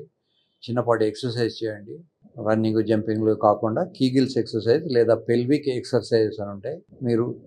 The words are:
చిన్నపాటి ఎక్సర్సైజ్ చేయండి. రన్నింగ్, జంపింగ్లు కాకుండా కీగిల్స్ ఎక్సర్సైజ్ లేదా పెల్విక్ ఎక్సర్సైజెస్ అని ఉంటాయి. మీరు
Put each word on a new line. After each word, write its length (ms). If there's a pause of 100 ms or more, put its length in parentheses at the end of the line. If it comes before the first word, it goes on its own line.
(680)
చిన్నపాటి 360
ఎక్సర్సైజ్ 600
చేయండి. 340 (500)
రన్నింగ్, 360
జంపింగ్లు 500
కాకుండా 500
కీగిల్స్ 540
ఎక్సర్సైజ్ 540
లేదా 220
పెల్విక్ 540
ఎక్సర్సైజెస్ 720
అని 100
ఉంటాయి. 320 (200)
మీరు 340 (100)